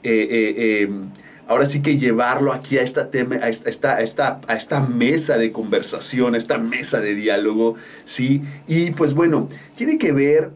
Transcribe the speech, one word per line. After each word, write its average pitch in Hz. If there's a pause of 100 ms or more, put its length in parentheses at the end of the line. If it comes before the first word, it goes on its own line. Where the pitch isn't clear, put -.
eh, 113
eh, 110
eh, 107 (600)
ahora 131
sí 143
que 147
llevarlo 127
aquí 131
a 123
esta 127
tema, 127
a 117
esta, 113
a -
esta, 131
a -
esta, 127
a 113
esta 143
mesa 131
de 113
conversación, 117
a 117
esta 127
mesa 117
de 104
diálogo, 107 (320)
¿sí? 139 (260)
Y 170
pues 147
bueno, 151 (260)
tiene 311
que 175
ver 147